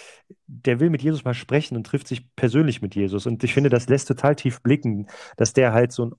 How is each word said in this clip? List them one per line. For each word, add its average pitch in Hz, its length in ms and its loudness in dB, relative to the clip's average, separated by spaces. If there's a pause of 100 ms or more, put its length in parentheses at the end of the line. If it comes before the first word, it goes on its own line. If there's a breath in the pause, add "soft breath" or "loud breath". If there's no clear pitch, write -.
(460 soft breath)
der 120 340 -2
will 170 100 4
mit 143 120 -2
Jesus 151 220 -2
mal 123 100 -2
sprechen 139 420 -2
und 110 100 -6
trifft - 220 -4
sich - 280 -10
persönlich 131 460 0
mit 98 120 -6
Jesus. 98 320 -2
Und 117 180 -4
ich 117 100 -4
finde, 143 160 4
das 123 180 2
lässt 135 200 2
total 139 280 2
tief - 260 -4
blicken, 120 460 0 (280 loud breath)
dass 113 160 0
der 127 200 4
halt 120 200 2
so 120 120 -4
ein 117 140 -6